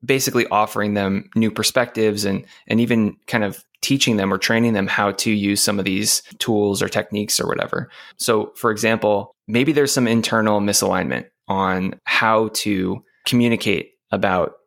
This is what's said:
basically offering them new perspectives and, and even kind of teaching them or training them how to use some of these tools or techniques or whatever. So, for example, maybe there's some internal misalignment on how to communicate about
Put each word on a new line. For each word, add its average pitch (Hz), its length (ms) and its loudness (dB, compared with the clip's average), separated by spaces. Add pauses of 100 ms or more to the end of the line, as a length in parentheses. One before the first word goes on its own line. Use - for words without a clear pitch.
basically 131 440 2
offering 104 460 0
them 98 400 0
new 110 160 2
perspectives 107 760 0
and, 98 180 -2 (220)
and 110 140 2
even 113 360 2 (100)
kind 110 180 -2
of - 200 -8 (180)
teaching 135 340 0
them 98 160 0
or 95 60 -2
training 113 360 2
them 98 120 0
how 101 240 0
to 101 200 -4
use 101 320 0
some 101 160 -2
of 95 60 -2
these 98 380 -2 (160)
tools 104 440 0
or 98 60 -2
techniques 104 520 -4
or - 60 -2
whatever. - 420 -4 (300)
So, 110 360 0
for 117 160 -2
example, 107 640 0 (140)
maybe 123 240 2
there's 143 200 2
some 123 140 2
internal 110 540 2
misalignment 92 680 0 (220)
on 95 560 -2
how 110 440 2
to 95 540 -4 (240)
communicate 117 680 0 (180)
about 95 440 0 (120)